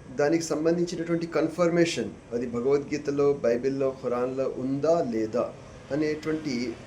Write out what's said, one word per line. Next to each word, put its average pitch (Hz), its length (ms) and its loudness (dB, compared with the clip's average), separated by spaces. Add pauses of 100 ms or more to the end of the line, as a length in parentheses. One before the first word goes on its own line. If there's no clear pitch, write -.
(160)
దానికి 151 280 2
సంబంధించినటువంటి 170 840 0
కన్ఫర్మేషన్, 165 840 2 (220)
అది 123 160 -2
భగవద్గీతలో, 143 840 2
బైబిల్లో, 135 680 0
ఖురాన్లో 127 540 -2
ఉందా 139 540 2
లేదా 110 420 0 (380)
అనేటువంటి 151 800 -2 (140)